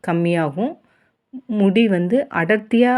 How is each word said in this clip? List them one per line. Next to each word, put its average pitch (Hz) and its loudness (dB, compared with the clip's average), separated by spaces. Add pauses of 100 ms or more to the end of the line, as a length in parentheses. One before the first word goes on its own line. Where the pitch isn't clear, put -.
கம்மியாகும். 170 -2 (880)
முடி 196 4 (120)
வந்து 180 0 (240)
அடர்த்தியா 214 2